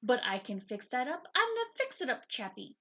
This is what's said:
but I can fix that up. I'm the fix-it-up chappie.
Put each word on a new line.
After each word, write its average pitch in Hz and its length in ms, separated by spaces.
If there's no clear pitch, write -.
but 226 200
I 196 160
can 196 200
fix 202 300
that 254 180
up. 339 260
I'm 453 220
the 453 100
fix-it-up 370 540
chappie. - 520